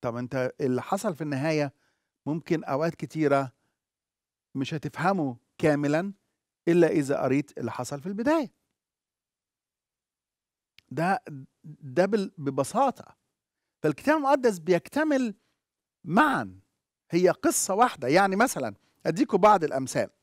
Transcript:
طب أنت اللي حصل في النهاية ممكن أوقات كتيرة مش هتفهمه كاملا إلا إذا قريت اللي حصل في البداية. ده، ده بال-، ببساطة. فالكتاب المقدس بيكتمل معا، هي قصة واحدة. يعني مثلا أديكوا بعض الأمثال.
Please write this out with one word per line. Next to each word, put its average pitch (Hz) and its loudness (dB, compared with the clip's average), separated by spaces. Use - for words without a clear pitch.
طب 117 -4
أنت 127 -4
اللي 127 0
حصل 196 -4
في - -12
النهاية 147 -2
ممكن 156 -2
أوقات 156 -2
كتيرة 139 0
مش 135 -6
هتفهمه 156 -4
كاملا 151 0
إلا 170 6
إذا 135 0
قريت 135 -2
اللي - -6
حصل 139 -10
في 151 -10
البداية. 233 -2
ده، 165 -2
ده 151 -2
بال-، 196 -2
ببساطة. 143 -4
فالكتاب 202 0
المقدس 262 2
بيكتمل 240 0
معا، 160 0
هي 180 4
قصة - -2
واحدة. 220 0
يعني 185 4
مثلا 160 0
أديكوا 180 0
بعض 196 6
الأمثال. 131 -2